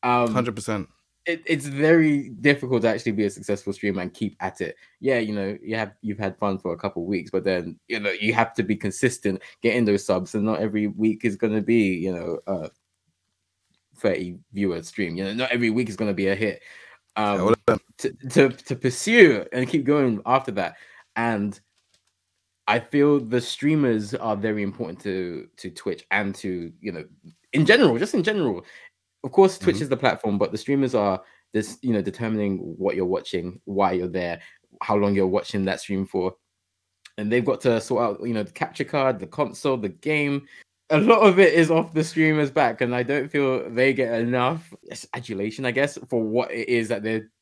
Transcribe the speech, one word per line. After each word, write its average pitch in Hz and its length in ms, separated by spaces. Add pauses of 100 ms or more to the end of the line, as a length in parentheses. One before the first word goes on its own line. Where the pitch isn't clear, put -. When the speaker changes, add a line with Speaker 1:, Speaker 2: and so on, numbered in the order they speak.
Speaker 1:
Um, 123 300
Speaker 2:
Hundred 120 220
percent. 104 320 (380)
Speaker 1:
it, 165 200
it's 147 200
very 147 640
difficult 127 540
to 117 40
actually 110 260
be 104 120
a 98 40
successful 98 440
streamer 95 300
and 87 100
keep - 260
at 95 220
it. 87 140 (240)
Yeah, 127 200
you 107 140
know, 101 280
you 110 140
have, 107 260
you've 104 180
had 98 180
fun 98 220
for 90 140
a 82 40
couple 95 240
of 85 60
weeks, 90 240
but 92 120
then, 90 340 (100)
you 110 120
know, 104 120
you 104 220
have 117 220
to 113 80
be 101 120
consistent 104 640 (220)
getting 117 220
those 101 200
subs, 92 300
and 104 100
not 107 160
every 107 260
week 107 380
is 101 100
gonna 107 260
be, 104 340
you 90 180
know, 85 340
a 87 220 (1300)
thirty 90 400 (160)
viewer 92 300
stream. 85 340
You 95 80
know, 101 80
not 123 180
every 120 180
week 113 200
is 98 60
gonna 104 180
be 95 140
a 98 80
hit. 101 260 (540)
Um, 104 240
Speaker 2:
Yeah, 90 60
well, 113 100 (140)
um, 110 100 (180)
Speaker 1:
to, 135 160 (160)
to, 135 200
to - 260
pursue 143 760
and 127 160
keep 151 160
going 127 420
after 131 260
that. 92 240 (400)
And 107 440 (1080)
I 110 120
feel 143 400
the 120 220
streamers 123 720
are 110 220
very 107 280
important 92 380
to, 92 460 (100)
to 92 140
Twitch - 400
and 101 240
to, 87 440
you 104 120
know, 80 120 (480)
in 147 140
general, 165 320
just 196 160
in 202 100
general. 160 400 (600)
Of 131 80
course, 190 260
Twitch - 200
Speaker 2:
Mm-hmm. 156 60
Speaker 1:
is 135 60
the 131 80
platform, 107 400
but 101 140
the 107 60
streamers 135 380
are 101 260 (300)
this, 107 300
you 127 120
know, 104 80
determining 104 560 (200)
what 92 180
you're 92 100
watching, 90 600
why 98 280
you're 90 140
there, 87 320 (420)
how 107 140
long 101 200
you're 95 120
watching 98 380
that 95 160
stream 98 240
for. 92 300 (840)
And 104 140
they've 123 120
got - 180
to 117 200
sort 120 220
out, 107 220
you 120 80
know, 107 100
the 101 80
capture - 340
card, 131 340
the 92 80
console, 139 480
the 107 140
game. 143 560 (460)
A 156 80
lot 220 220
of 190 180
it 170 140
is 165 160
off 165 240
the 156 100
streamer's 156 480
back, 127 300
and 123 140
I 123 80
don't 139 260
feel 131 400
they 127 240
get 117 260
enough, 127 540 (100)
it's - 300
adulation, 110 520
I 123 60
guess, 139 260 (100)
for 120 160
what 110 280
it 110 180
is 117 180
that 107 160
they're 110 260 (120)